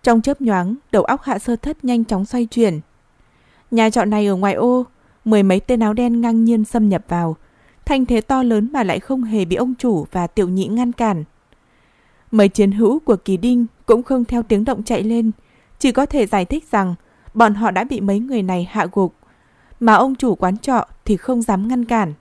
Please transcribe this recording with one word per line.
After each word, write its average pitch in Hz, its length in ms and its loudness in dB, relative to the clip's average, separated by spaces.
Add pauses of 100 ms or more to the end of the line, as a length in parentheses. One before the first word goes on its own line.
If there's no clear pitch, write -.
Trong 233 200 4
chớp 277 180 -4
nhoáng, 202 340 0 (180)
đầu 208 120 2
óc 277 180 -2
Hạ 277 160 -4
Sơ 240 180 -4
Thất 294 280 -8
nhanh 240 200 0
chóng 202 200 -4
xoay 240 220 -4
chuyển. 208 340 0 (920)
Nhà 226 200 4
trọ 220 140 0
này 208 220 0
ở 202 100 0
ngoại 196 180 0
ô, 247 320 0 (380)
mười 214 180 4
mấy 190 180 4
tên 247 200 -2
áo 214 120 2
đen 233 280 0
ngang 226 240 2
nhiên 226 200 2
xâm 214 240 0
nhập 190 200 0
vào, 170 280 -2 (480)
thanh 269 220 0
thế 233 140 0
to 262 220 -2
lớn 226 300 0
mà 277 100 -2
lại 185 180 -2
không 262 240 -4
hề 214 200 -2
bị 170 120 -2
ông 254 220 -2
chủ 185 340 -2
và 175 140 -2
tiểu 185 220 -2
nhị 185 180 -2
ngăn 240 260 -2
cản. 202 320 -2 (1040)
Mấy 208 180 4
chiến 196 240 2
hữu 220 260 2
của 240 180 0
Kỳ 190 200 -4
Đinh 240 300 0 (200)
cũng 233 160 4
không 254 220 -2
theo 240 180 -2
tiếng 214 220 0
động 226 180 -4
chạy 226 200 -2
lên, 226 280 0 (480)
chỉ 262 140 2
có 269 140 2
thể 269 200 0
giải 190 180 0
thích 285 260 -6
rằng 190 240 0 (400)
bọn 220 200 4
họ 208 160 0
đã 185 140 -2
bị 254 160 -6
mấy 202 200 0
người 247 220 -4
này 185 280 -4
hạ 202 220 -2
gục, 190 220 0 (680)
mà 226 140 6
ông 254 200 2
chủ 240 200 -2
quán 190 240 -2
trọ 247 260 -2 (200)
thì 208 120 0
không 240 260 -4
dám 208 260 -2
ngăn 247 160 -2
cản. 220 360 -2